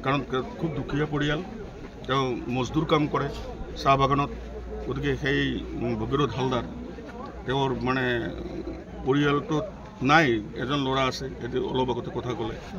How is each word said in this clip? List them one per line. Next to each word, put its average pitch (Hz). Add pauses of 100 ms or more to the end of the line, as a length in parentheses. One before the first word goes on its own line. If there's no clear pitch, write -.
কাৰণ 135 (100)
তেওঁ 123 (140)
খুব 165
দুখীয়া 147
পৰিয়াল, 147 (640)
তেওঁ 135 (240)
মজদুৰ 123
কাম 156
কৰে 143 (540)
চাহ 139
বাগানত। 139 (560)
গতিকে 135
সেই, 139 (400)
উম, 120
ভগীৰথ 131
হালদাৰ, 131 (840)
তেওঁৰ 135 (120)
মানে 127 (1000)
পৰিয়ালটোত 143 (380)
নাই, 151 (300)
এজন 127
ল'ৰা 131
আছে, 131 (180)
এতিয়া 123
অলপ 127
আগতে 120
কথা 117
ক'লে। 113 (220)